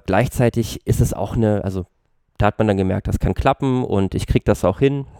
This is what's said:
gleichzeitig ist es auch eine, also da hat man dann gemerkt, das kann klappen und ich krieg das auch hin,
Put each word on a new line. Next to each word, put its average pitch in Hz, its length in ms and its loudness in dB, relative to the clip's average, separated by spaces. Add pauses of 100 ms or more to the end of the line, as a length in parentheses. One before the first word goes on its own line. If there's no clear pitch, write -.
gleichzeitig 113 800 0
ist - 140 0
es - 140 0
auch 98 200 -8
eine, 107 300 0
also 95 220 -6 (520)
da 104 80 2
hat 104 120 0
man 110 100 2
dann 101 80 4
gemerkt, 95 320 -2
das 98 100 0
kann - 160 0
klappen 131 500 0
und 98 300 0
ich - 120 -4
krieg - 180 0
das 104 200 0
auch 90 140 2
hin, 139 280 0 (140)